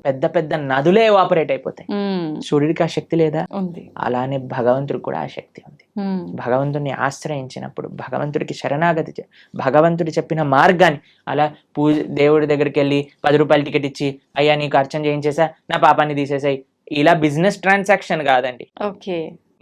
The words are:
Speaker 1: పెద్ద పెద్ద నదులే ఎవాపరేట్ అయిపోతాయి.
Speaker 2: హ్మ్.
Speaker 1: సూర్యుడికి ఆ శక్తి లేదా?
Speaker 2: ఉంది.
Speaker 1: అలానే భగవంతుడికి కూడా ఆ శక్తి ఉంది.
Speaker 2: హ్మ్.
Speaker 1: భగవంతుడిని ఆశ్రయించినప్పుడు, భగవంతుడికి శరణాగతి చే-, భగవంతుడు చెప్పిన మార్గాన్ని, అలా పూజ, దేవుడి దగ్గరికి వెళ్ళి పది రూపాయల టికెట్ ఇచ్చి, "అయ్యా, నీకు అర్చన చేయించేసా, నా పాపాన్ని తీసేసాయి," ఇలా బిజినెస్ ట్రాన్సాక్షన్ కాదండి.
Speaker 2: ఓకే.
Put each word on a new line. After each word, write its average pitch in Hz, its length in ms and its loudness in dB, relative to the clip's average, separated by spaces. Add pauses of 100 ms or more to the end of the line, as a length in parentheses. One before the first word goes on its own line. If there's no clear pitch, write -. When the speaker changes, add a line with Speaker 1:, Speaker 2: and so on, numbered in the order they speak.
Speaker 1:
పెద్ద 135 220 0
పెద్ద 165 280 -2
నదులే 151 520 2
ఎవాపరేట్ 180 440 4
అయిపోతాయి. - 420 -8
Speaker 2:
హ్మ్. 185 500 -4
Speaker 1:
సూర్యుడికి 151 400 0
ఆ 165 40 0
శక్తి 165 300 -4
లేదా? 160 360 0
Speaker 2:
ఉంది. 185 460 -8
Speaker 1:
అలానే 127 400 -4
భగవంతుడికి 127 680 -2
కూడా - 160 -4
ఆ 143 60 -6
శక్తి - 420 -16
ఉంది. - 160 -20 (160)
Speaker 2:
హ్మ్. 185 360 -6
Speaker 1:
భగవంతుడిని 139 540 -2
ఆశ్రయించినప్పుడు, 135 1000 -8
భగవంతుడికి 139 680 -6
శరణాగతి 151 680 -2
చే-, - 60 -16 (280)
భగవంతుడు 160 560 2
చెప్పిన 156 320 -2
మార్గాన్ని, 156 580 4 (280)
అలా 143 240 0 (260)
పూజ, 151 200 4
దేవుడి 147 480 2
దగ్గరికి 147 340 0
వెళ్ళి 143 260 0 (180)
పది 147 120 4
రూపాయల 147 260 4
టికెట్ 143 240 -2
ఇచ్చి, 139 340 -6 (160)
"అయ్యా, 151 180 4
నీకు 147 240 0
అర్చన 151 280 -2
చేయించేసా, 147 440 0 (200)
నా 165 80 0
పాపాన్ని 151 360 4
తీసేసాయి," 139 500 -2 (280)
ఇలా 151 200 4
బిజినెస్ 160 440 2
ట్రాన్సాక్షన్ 190 680 0
కాదండి. 131 440 0 (200)
Speaker 2:
ఓకే. 170 460 -8 (300)